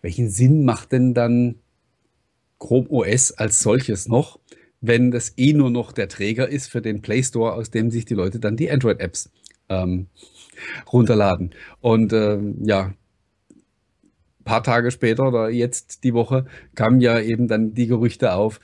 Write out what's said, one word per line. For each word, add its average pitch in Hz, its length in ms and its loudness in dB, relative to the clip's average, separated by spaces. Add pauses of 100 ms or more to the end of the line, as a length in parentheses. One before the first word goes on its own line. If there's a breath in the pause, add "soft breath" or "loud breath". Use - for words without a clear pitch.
welchen 107 260 -4
Sinn 127 360 4
macht 120 280 -2
denn 127 220 2
dann 120 400 0 (1040)
Chrome 127 320 0
O 120 120 0
S 107 300 0
als - 300 -2
solches 110 460 0
noch, 123 300 0 (440 soft breath)
wenn 120 280 4
das 120 280 -4
eh 143 160 4
nur 139 160 4
noch 120 220 -4
der 95 160 -4
Träger 113 400 -4
ist 139 200 -8
für 113 140 -6
den 107 180 -6
Play 113 220 -2
Store, 113 320 -2
aus 113 160 -10
dem 113 200 -2
sich 113 140 -4
die 120 100 -6
Leute 101 260 -4
dann 110 160 -2
die 151 140 -2
Android-Apps, 120 600 -2 (400)
ähm, 92 380 -4 (840 loud breath)
runterladen. 101 600 2 (260 loud breath)
Und, 113 320 2
ähm, 104 500 -2
ja, 98 300 0 (1500)
paar 113 220 -2
Tage 120 260 2
später 123 380 0
oder 113 220 0
jetzt 120 520 -6
die 123 120 0
Woche 131 320 0 (280 loud breath)
kamen 120 280 4
ja 113 180 4
eben 113 260 -2
dann 110 280 0
die 120 120 0
Gerüchte 117 460 0
auf, 104 320 -2